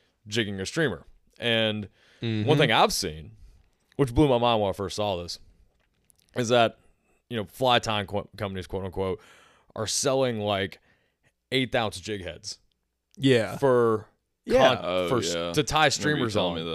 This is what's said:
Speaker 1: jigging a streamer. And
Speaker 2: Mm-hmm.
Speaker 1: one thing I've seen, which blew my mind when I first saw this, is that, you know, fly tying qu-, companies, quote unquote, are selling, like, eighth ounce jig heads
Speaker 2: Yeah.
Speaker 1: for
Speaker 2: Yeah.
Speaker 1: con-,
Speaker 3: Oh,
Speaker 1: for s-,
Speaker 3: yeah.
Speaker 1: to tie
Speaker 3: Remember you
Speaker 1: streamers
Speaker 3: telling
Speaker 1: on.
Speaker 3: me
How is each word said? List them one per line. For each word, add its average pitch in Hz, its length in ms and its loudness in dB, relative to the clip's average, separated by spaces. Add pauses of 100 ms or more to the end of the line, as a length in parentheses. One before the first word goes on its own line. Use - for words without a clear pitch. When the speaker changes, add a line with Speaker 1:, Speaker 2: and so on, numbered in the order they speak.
(280)
Speaker 1:
jigging 104 320 -2
a 95 60 -6
streamer. 117 400 -4 (320)
And 110 520 -2 (340)
Speaker 2:
Mm-hmm. 110 260 -2
Speaker 1:
one 151 80 4
thing 139 140 4
I've 180 200 4
seen, 78 400 -6 (680)
which 131 160 0
blew 147 140 6
my 123 120 4
mind 117 220 2
when 101 80 0
I 90 40 -2
first 95 240 -6
saw 101 240 -4
this, - 180 -12 (960)
is 117 140 -2
that, 117 280 4 (520)
you 120 80 -8
know, 104 80 -4
fly 123 340 2
tying 107 280 -2
qu-, 101 280 -6
companies, 95 320 -8
quote 95 160 -6
unquote, 95 380 -4 (540)
are 110 120 -6
selling, 131 540 0
like, 98 380 -2 (720)
eighth 131 240 0
ounce 110 240 -2
jig 101 260 -8
heads - 320 -12 (580)
Speaker 2:
Yeah. 117 420 2
Speaker 1:
for 120 500 2 (360)
Speaker 2:
Yeah. 214 320 4
Speaker 1:
con-, - 100 -2
Speaker 3:
Oh, 90 220 0
Speaker 1:
for 127 120 2
s-, 85 140 -2
Speaker 3:
yeah. 85 200 -4
Speaker 1:
to 143 100 2
tie 139 140 -2
Speaker 3:
Remember 156 80 4
you 135 60 4
Speaker 1:
streamers 135 420 -2
Speaker 3:
telling 90 260 0
Speaker 1:
on. 82 60 -6
Speaker 3:
me 82 100 -6